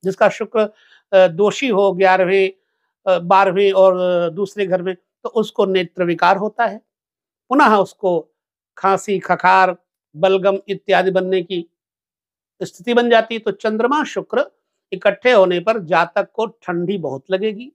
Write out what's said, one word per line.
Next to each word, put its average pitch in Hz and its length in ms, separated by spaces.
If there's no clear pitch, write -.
जिसका 190 260
शुक्र, 214 440
अ, 185 140
दोषी 202 400
हो 196 260
ग्यारहवें, 190 580
अ, 175 60
बारहवें 190 520
और, 190 260
अ, 180 320
दूसरे 196 360
घर 180 160
में, 185 140
तो - 340
उसको 214 360
नेत्र 185 380
विकार 175 340
होता 214 280
है, 208 160
पुनः 254 260
उसको 180 540
खांसी, 190 420
खखार, 185 580
बलगम 190 420
इत्यादि 190 440
बनने 185 320
की 175 260
स्थिति 180 300
बन 240 160
जाती 226 260
है। 220 40
तो 214 120
चंद्रमा 226 520
शुक्र - 480
इकट्ठे 196 380
होने 180 280
पर 220 200
जातक 175 520
को 220 140
ठंडी 180 520
बहुत 139 340
लगेगी 214 440